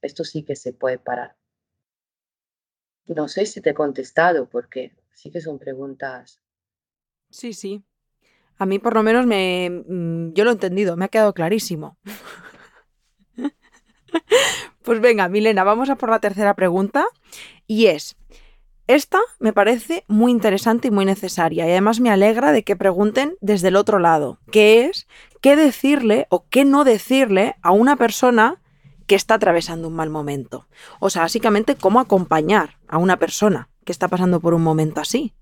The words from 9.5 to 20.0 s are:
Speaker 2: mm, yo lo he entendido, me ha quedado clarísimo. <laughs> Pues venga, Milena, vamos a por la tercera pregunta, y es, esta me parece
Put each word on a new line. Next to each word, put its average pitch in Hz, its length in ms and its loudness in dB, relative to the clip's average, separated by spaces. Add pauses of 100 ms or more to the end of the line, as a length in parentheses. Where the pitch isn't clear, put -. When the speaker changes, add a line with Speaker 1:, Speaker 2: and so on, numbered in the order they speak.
Speaker 2:
mm, 165 640 -8
yo 190 100 0
lo 233 60 2
he 240 40 2
entendido, 185 440 -4
me 185 80 -2
ha 196 40 -6
quedado 214 260 0
clarísimo. 165 720 -6
<laughs> - 1500 -18 (1300)
Pues 226 200 -2
venga, 214 280 2
Milena, 208 340 0
vamos 226 260 0
a 277 80 -2
por 240 120 -6
la 226 100 2
tercera 202 360 0
pregunta, 190 500 -2 (640)
y 220 200 4
es, 151 300 -2 (680)
esta 285 320 2 (200)
me 220 120 0
parece 226 560 0